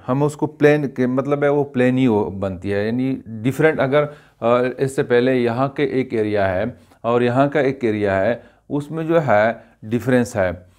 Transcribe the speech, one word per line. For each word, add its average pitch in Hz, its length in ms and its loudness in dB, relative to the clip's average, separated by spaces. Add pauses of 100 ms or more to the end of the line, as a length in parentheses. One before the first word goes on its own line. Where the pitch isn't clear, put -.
हम 135 160 0
उसको 147 240 -2
प्लेन 147 400 4
के, 127 200 -2
मतलब 139 380 -2
है 143 60 2
वो 143 140 2
प्लेन 127 340 0
ही 131 60 2
हो, 107 200 4
बनती 95 460 -6
है, 101 140 -2
यानी 127 440 -4
डिफरेंट। 131 520 0
अगर, 135 220 2 (400)
अ, 123 380 2
इससे 139 220 -2
पहले 123 320 2
यहाँ 123 340 0
के 131 320 -2
एक 131 140 -4
एरिया 104 320 0
है 101 300 -2 (280)
और 120 180 0
यहाँ 127 260 2
का 147 120 -2
एक 139 240 -2
एरिया 104 300 0
है, 104 280 -2 (280)
उसमें 156 360 -6
जो 165 120 2
है 113 460 2 (200)
डिफरेंस 117 520 0
है, 90 320 -2 (100)